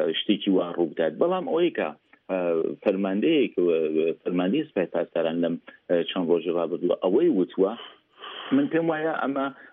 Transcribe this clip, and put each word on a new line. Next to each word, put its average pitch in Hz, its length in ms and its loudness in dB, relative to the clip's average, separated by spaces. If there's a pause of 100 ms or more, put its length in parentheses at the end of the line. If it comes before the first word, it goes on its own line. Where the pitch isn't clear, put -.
(120)
شتێکی 98 380 -2
وا 87 240 0
ڕوو 85 180 0
بدات. 80 220 -2
بەڵام 175 340 -2
ئەوەی 170 240 2
کە، 90 180 -4 (400)
ئە، 92 100 0 (400)
فەرماندەیەک، 104 760 2
ئە، 80 640 2
فەرماندەی 92 480 0
سوپای 90 180 -2
پاسداران 82 540 -2
لەم، 85 160 0 (280)
ئە، 90 120 0 (100)
چەند 90 220 -4
ڕۆژی 85 280 -2
ڕابردووە 85 460 -2
ئەوەی 127 280 2
وتووە، 95 440 0 (760)
من 143 200 2
پێم 165 180 0
وایە 156 280 -2
ئەمە 135 300 -2 (280)